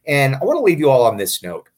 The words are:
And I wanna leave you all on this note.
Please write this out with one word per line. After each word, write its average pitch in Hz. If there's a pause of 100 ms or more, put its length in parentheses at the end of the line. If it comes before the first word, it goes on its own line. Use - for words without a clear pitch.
And 139
I 139
wanna 294
leave 180
you 147
all 127
on 110
this 101
note. 87